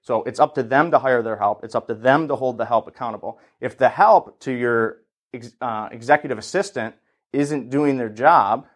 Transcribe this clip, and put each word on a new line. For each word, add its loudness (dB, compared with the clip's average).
So -4
it's -4
up 2
to -4
them 2
to 4
hire 2
their -4
help. -2
It's -16
up -2
to -4
them 2
to -2
hold -4
the -4
help -2
accountable. -12
If -8
the 4
help 2
to -6
your 0
ex-, -16
uh, -6
executive 0
assistant -6
isn't -4
doing 0
their -6
job 2